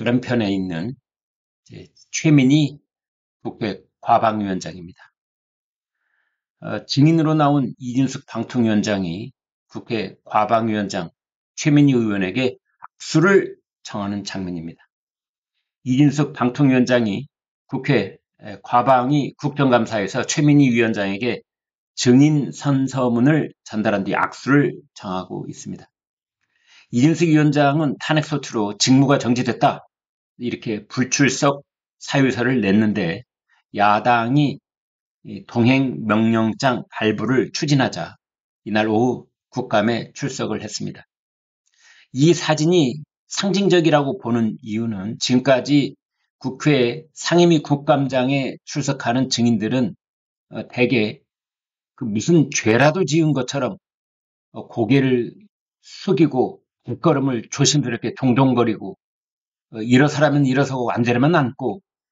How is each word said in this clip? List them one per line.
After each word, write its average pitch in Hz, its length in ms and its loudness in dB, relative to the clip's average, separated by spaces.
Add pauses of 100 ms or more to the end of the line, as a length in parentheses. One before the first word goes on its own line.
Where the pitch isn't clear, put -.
오른편에 120 500 0
있는 95 440 -6 (720)
이제 104 220 -20 (240)
최민희 147 680 2 (640)
국회 110 400 -8 (200)
과방위원장입니다. 98 1000 -2 (1600)
어, 110 260 -10
증인으로 156 500 2
나온 143 420 0
이진숙 131 500 -4
방통위원장이 107 1040 -2 (380)
국회 107 560 -8
과방위원장 107 840 -2 (460)
최민희 147 380 4
의원에게 107 640 -2 (220)
악수를 - 760 0 (280)
청하는 101 420 -8
장면입니다. 87 580 -10 (1000)
이진숙 143 460 2
방통위원장이 123 960 2 (380)
국회, 123 520 -2 (240)
에, 101 220 -18
과방위 127 720 2
국정감사에서 117 840 0
최민희 147 460 4
위원장에게 110 720 -2 (540)
증인 135 580 4
선서문을 135 1000 0 (140)
전달한 104 400 -2
뒤 98 100 -4
악수를 143 640 0 (140)
청하고 92 560 -10
있습니다. - 360 -16 (1080)
이진숙 160 360 4
위원장은 151 720 2
탄핵소추로 135 800 -4
직무가 131 400 4
정지됐다, 117 680 0 (520)
이렇게 113 500 -8
불출석 139 760 0 (360)
사유서를 123 600 0
냈는데, 101 640 0 (520)
야당이 117 840 2 (640)
이 104 220 -16
동행 120 600 0
명령장 113 840 0
발부를 107 600 -2
추진하자 113 640 -2 (480)
이날 107 240 -2
오후 120 400 0 (220)
국감에 117 640 -2
출석을 107 480 -8
했습니다. - 420 -12 (1120)
이 151 200 4
사진이 156 680 0 (260)
상징적이라고 170 920 0
보는 117 420 -2
이유는 113 580 -6
지금까지 127 760 2 (420)
국회 131 640 0 (100)
상임위 170 500 2
국감장에 135 1000 -2
출석하는 131 680 -4
증인들은, 120 640 0 (540)
어, - 180 -12
대개 117 520 0 (760)
그 - 80 -12
무슨 120 480 2
죄라도 143 540 2
지은 156 280 0
것처럼, 123 440 -6 (760)
어, 110 160 -16
고개를 123 640 0 (480)
숙이고 - 800 -2 (240)
발걸음을 135 640 -2
조심스럽게 123 720 -2
동동거리고, 117 800 0 (720)
어, 110 100 -12
일어서라면 143 640 2
일어서고 127 460 -2
안 101 100 -2
되려면 120 340 2
앉고, 123 460 -4 (300)